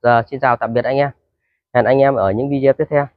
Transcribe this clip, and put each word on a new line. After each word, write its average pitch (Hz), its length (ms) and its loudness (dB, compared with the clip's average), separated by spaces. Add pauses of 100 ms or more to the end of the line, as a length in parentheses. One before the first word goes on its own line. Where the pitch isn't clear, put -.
Giờ 120 260 2
xin 135 120 -10
chào 127 160 0
tạm 113 180 -6
biệt 117 120 -2
anh 127 120 -2
em. 143 120 0 (640)
Hẹn 120 120 2
anh 131 140 2
em 139 160 2
ở 98 160 0
những 123 180 -4
video 139 240 2
tiếp 156 160 -2
theo. 143 280 -2